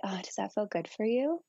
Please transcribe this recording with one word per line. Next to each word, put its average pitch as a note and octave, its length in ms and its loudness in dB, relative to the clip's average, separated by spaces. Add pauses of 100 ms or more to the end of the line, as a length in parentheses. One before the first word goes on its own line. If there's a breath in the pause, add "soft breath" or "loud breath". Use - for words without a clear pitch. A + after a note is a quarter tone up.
Oh, F#3+ 200 -2
does - 140 -10
that G3 180 -2
feel G#3+ 120 2
good E3+ 220 -2
for - 160 -4
you? C4+ 440 2